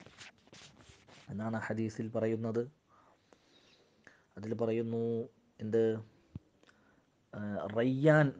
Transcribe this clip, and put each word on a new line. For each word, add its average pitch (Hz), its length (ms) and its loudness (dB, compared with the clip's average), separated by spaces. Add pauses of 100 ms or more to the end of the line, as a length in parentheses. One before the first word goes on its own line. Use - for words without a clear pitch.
(1300)
എന്താണ് 110 280 -4
ഹദീസിൽ 110 520 -4
പറയുന്നത്? 113 540 0 (1700)
അതിൽ 107 160 -6
പറയുന്നു 113 520 0 (540)
എന്ത്? 110 240 2 (1500)
ആ, 104 60 -10 (280)
റയ്യാൻ 131 580 4 (140)